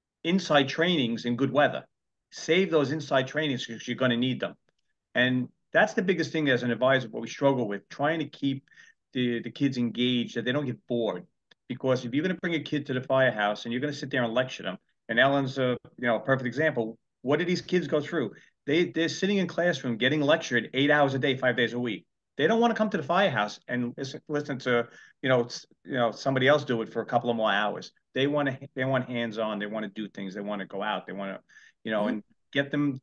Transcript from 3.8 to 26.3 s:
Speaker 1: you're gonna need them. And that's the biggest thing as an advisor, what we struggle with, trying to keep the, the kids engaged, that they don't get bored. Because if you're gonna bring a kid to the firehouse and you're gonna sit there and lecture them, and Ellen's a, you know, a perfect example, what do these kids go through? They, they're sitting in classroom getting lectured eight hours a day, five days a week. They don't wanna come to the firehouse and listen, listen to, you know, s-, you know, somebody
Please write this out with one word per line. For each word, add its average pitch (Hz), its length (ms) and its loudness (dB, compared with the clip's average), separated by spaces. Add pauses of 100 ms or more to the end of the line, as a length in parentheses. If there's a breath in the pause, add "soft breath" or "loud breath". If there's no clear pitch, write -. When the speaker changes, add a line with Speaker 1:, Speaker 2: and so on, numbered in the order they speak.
Speaker 1:
you're 120 80 -4
gonna 123 180 2
need 123 260 0
them. 90 140 -4 (600)
And 127 340 2 (240)
that's 190 220 4
the 214 80 0
biggest 170 280 0
thing 151 200 0
as 117 120 2
an 123 80 0
advisor, 127 380 2
what 113 140 -8
we 113 60 -8
struggle 131 380 0
with, 101 220 -6
trying 156 300 -2
to 151 80 -4
keep 139 400 -4 (480 loud breath)
the, 120 260 0
the 127 100 -10
kids 131 280 -2
engaged, 120 560 0
that 113 100 -4
they 123 80 0
don't 147 140 -2
get - 200 -8
bored. 107 400 -2 (400)
Because 127 380 -2
if 117 80 -8
you're 151 140 0
gonna 180 160 -4
bring 170 100 -2
a 156 80 0
kid 143 240 -4
to - 80 -6
the 127 80 -2
firehouse 113 640 2
and 117 80 -6
you're 123 80 -2
gonna 147 140 -4
sit 135 160 -10
there 131 120 0
and 113 120 0
lecture 131 280 -2
them, 90 140 -6 (320)
and 113 100 0
Ellen's 135 380 4
a, 127 220 0 (180)
you 123 100 -4
know, 120 100 4
a 107 40 -2
perfect 131 260 0
example, 123 520 -2 (240)
what 143 160 2
do 175 80 -2
these 180 160 0
kids 180 260 -2
go 151 120 0
through? 135 320 -4 (340 loud breath)
They, 170 240 2
they're 165 180 0
sitting 190 300 0
in 180 80 2
classroom 156 500 0
getting 151 240 2
lectured 139 540 2
eight 139 160 4
hours 143 240 4
a 131 40 -2
day, 135 160 2
five 127 220 0
days 117 160 2
a 120 60 -4
week. 120 260 -4 (320)
They 143 100 2
don't 226 140 4
wanna 233 140 4
come 214 160 0
to 190 80 0
the 151 40 -2
firehouse 139 560 0 (100)
and 123 280 -2
listen, 135 320 -8
listen 143 320 -4
to, 120 260 2 (360 loud breath)
you 131 80 2
know, 120 160 4
s-, - 180 -12 (180)
you - 120 -8
know, 117 180 2
somebody 127 340 0